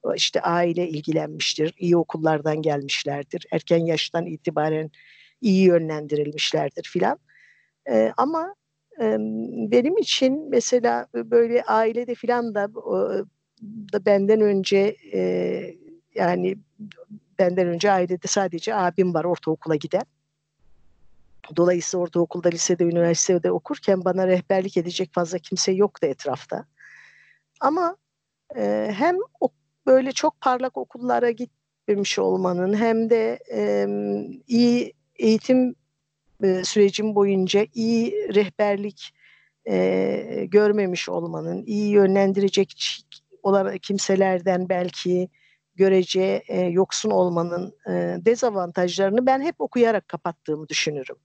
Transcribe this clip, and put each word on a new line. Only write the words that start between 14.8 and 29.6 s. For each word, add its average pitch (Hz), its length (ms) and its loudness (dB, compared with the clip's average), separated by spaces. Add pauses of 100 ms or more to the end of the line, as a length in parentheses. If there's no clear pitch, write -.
e, 190 60 0 (960)
yani 180 400 0 (840)
benden 180 280 2
önce 175 240 0
ailede 180 360 0
sadece 190 480 -2
abim 180 380 0
var 160 100 0
ortaokula 160 520 -2
giden. 170 280 -2 (1500)
Dolayısıyla 175 480 2
ortaokulda, 175 460 0
lisede, 170 340 0
üniversitede 170 680 2
okurken 185 540 -2
bana 185 220 0
rehberlik 185 500 0
edecek 175 360 -4
fazla 175 240 -2
kimse 185 340 -4
yoktu 190 360 0
etrafta. - 580 -6 (960)
Ama, 339 360 0 (580)
e, 214 420 -2
hem 330 180 2 (240)
o, 254 100 0 (360)